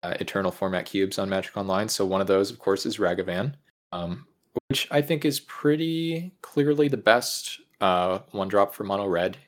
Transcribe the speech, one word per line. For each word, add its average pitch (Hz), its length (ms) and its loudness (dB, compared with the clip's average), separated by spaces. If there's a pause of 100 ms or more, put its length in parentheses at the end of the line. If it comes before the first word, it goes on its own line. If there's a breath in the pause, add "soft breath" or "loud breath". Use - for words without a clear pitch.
uh, 87 160 -4
Eternal 180 320 -2
format 95 340 -2
cubes 95 340 -2
on 98 100 -4
Magic 95 280 -2
Online. 98 320 0
So 101 160 -2
one 95 160 0
of 95 60 0
those, 98 240 4
of - 80 -16
course, 98 260 0
is 107 120 -4
Ragavan, 92 560 -2 (380)
um, 87 340 -8 (440)
which - 220 -2
I 147 100 4
think 147 240 -2
is 143 140 0
pretty 165 920 -2 (100)
clearly 147 460 2
the 135 100 0
best, - 640 2 (220)
uh, 92 380 2 (120)
one 98 160 -4
drop 101 280 4
for 107 80 -8
mono 98 240 -2
red 92 300 0 (100)